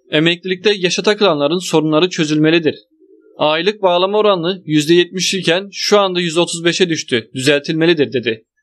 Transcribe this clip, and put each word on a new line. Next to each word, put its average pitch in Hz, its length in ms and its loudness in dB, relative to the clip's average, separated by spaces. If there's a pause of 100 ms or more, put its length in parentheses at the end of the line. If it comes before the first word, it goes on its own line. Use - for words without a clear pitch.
(120)
Emeklilikte 180 680 0
yaşa 180 260 -4
takılanların 180 560 0
sorunları 156 500 0
çözülmelidir. 156 640 0 (640)
Aylık 165 440 -2
bağlama 185 360 2
oranı 190 480 0
yüzde 151 280 2
yetmiş 175 400 0
iken 185 380 -2
şu - 280 2
anda 185 200 0
yüzde 170 200 -2
otuz 170 260 -2
beşe 170 240 0
düştü, 131 440 -4
düzeltilmelidir 143 800 0
dedi. 113 320 -4 (180)